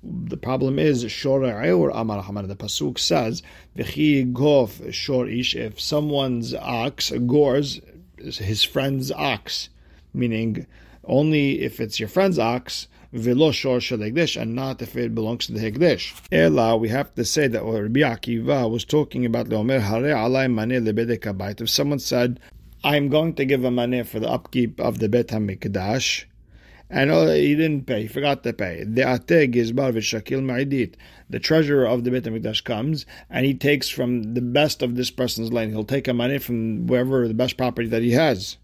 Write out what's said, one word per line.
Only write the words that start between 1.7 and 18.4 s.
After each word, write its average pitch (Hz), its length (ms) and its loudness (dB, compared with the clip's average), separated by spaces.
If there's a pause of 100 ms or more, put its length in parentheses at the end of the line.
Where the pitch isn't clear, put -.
amar 110 320 -4
Haman. 98 260 -8
The 98 80 -8
Pasuk 123 420 -6
says, 120 440 0 (360)
"V'chi 143 520 2
gof 131 640 2
shor 127 360 -2
ish," 120 260 -2
if 113 260 -8
someone's 135 760 -2
ox 123 560 -4 (160)
gores 139 540 4 (380)
his - 460 -2
friend's 135 480 -2
ox, - 580 -4 (420)
meaning 113 540 -2 (380)
only 143 580 2
if 123 180 -6
it's 110 200 -6
your 110 80 -6
friend's 185 280 2
ox, 120 520 -2 (260)
v'lo 123 380 4
shor 127 260 0
shel 120 200 -4
hekdesh, 120 420 -2
and 113 160 -4
not 135 260 -6
if 117 140 -10
it 117 180 -4
belongs 113 320 -4
to 123 60 -10
the 107 80 -4
hekdesh. 113 600 0 (120)
Ela, 143 440 4
we 113 120 0
have 123 260 -2
to 117 100 -2
say 147 220 2
that 113 180 0
what 110 160 -2
Rabbi 113 200 0
Akiva 120 680 0